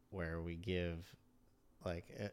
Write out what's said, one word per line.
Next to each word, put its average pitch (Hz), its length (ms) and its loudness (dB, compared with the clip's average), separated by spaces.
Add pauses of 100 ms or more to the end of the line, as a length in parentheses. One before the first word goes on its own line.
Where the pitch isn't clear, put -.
(100)
where 82 300 0
we 85 160 -2
give, 87 500 2 (800)
like, 87 200 0 (140)
a, 104 140 -2